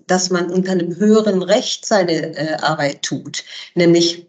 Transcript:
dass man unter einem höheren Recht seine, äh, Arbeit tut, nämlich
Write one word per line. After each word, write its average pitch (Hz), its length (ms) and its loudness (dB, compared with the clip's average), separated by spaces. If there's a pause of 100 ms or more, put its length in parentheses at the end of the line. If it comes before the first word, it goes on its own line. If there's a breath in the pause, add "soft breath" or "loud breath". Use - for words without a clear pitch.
dass 190 220 0
man 175 200 -2
unter 185 220 0
einem 170 240 -2
höheren 208 460 2
Recht 208 440 -2
seine, 175 500 0
äh, 151 200 -4
Arbeit 147 460 -2
tut, - 420 -8 (300 loud breath)
nämlich 170 540 4